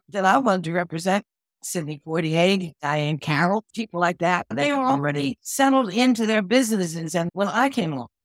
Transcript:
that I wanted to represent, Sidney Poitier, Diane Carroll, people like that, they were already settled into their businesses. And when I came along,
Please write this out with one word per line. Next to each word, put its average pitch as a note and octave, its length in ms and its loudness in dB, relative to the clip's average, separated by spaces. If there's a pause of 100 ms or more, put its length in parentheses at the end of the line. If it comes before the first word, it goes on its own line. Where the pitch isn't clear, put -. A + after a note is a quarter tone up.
(100)
that F#3+ 140 -2
I G3 140 6
wanted G3 260 2
to D#3+ 80 -2
represent, F3 520 -2 (400)
Sidney D3+ 420 -8
Poitier, E3 760 0
Diane D3+ 380 -2
Carroll, F3 460 0 (100)
people G#3+ 240 -8
like F3 200 0
that, F3 320 0
they C#4+ 200 0
were C#4+ 140 0
already C4+ 560 0
settled C4+ 520 2
into A#3 340 2
their G#3+ 160 2
businesses. F3+ 760 0
And E3+ 160 0
when G3 160 -2
I B3 220 2
came F3 220 -2
along, B2+ 160 -8 (160)